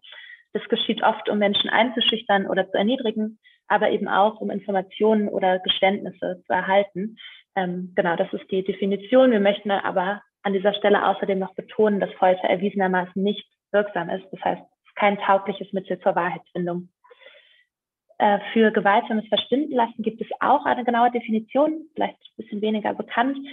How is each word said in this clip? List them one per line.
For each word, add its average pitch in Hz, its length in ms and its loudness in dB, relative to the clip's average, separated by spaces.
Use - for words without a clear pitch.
Das 202 160 -6
geschieht - 340 -2
oft, - 240 0
um 208 120 0
Menschen 202 300 0
einzuschüchtern 214 800 0
oder 185 220 -2
zu - 80 -2
erniedrigen, 220 600 -2
aber 208 200 2
eben 202 200 -2
auch, 214 320 2
um 202 80 -6
Informationen 208 800 0
oder 185 300 0
Geständnisse 185 840 -2
zu - 60 -4
erhalten. 196 640 0
Ähm, 180 400 -4
genau, 180 220 0
das 190 160 -2
ist - 180 -10
die 190 100 0
Definition. 202 720 2
Wir 214 80 4
möchten 202 320 0
aber 190 500 -2
an 196 80 -2
dieser 196 220 2
Stelle 202 340 2
außerdem 190 320 0
noch 190 160 -6
betonen, 208 460 0
dass 180 180 -4
Folter 185 300 4
erwiesenermaßen 185 720 0
nicht 208 240 -2
wirksam 202 380 -2
ist. 190 240 -8
Das - 100 -14
heißt, 175 180 -2
es - 280 -20
ist - 80 -20
kein 202 220 2
taugliches 196 520 0
Mittel 190 280 -6
zur 180 180 0
Wahrheitsfindung. 175 720 -4
Äh, 202 220 2
für 220 200 4
gewaltsames 214 580 0
Verschwindenlassen 233 760 0
gibt 220 160 -4
es 214 80 -8
auch 285 240 2
eine 247 180 0
genaue 240 280 2
Definition, 240 720 -2
vielleicht - 240 -4
ein - 160 -20
bisschen 214 260 -10
weniger 214 320 -2
bekannt, 233 440 -2